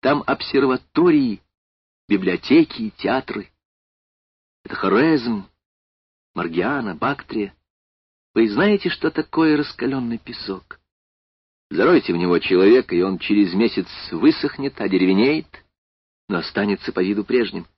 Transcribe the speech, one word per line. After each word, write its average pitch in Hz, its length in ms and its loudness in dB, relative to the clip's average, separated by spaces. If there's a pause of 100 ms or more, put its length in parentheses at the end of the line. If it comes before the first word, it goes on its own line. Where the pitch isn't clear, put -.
Там 143 200 0
обсерватории, 135 1160 0 (640)
библиотеки 98 760 2
и 107 100 -6
театры. 104 580 -6 (1120)
Это - 120 -12
Хорезм, 117 720 0 (880)
Маргиана, 90 600 -4
Бактрия. 110 600 -6 (800)
Вы 113 140 4
знаете, 190 400 2
что 160 220 -4
такое 156 460 0
раскаленный 135 600 -4
песок? - 600 -12 (920)
Заройте 113 420 2
в 85 40 0
него 87 220 2
человека, 95 560 4
и 87 80 2
он 95 160 -2
через 101 360 0
месяц 104 340 0 (240)
высохнет, 139 680 0
одеревенеет, 98 680 2 (800)
но 92 100 -4
останется 101 540 -4
по 92 100 -2
виду 101 220 -2
прежним. 98 420 -2 (120)